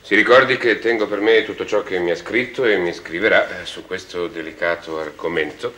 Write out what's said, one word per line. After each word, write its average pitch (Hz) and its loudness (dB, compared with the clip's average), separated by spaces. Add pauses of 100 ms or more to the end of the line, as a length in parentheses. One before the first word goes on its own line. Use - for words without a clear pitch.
Si - 0
ricordi 123 6
che 113 0
tengo 110 0
per 101 -4
me 107 4
tutto 95 -6
ciò 101 0
che 92 -4
mi 87 0
ha 82 0
scritto 123 -4
e 107 4
mi 87 0
scriverà, 92 0
eh, 85 -12
su - -14
questo 90 -8
delicato 82 -6
argomento, 78 -6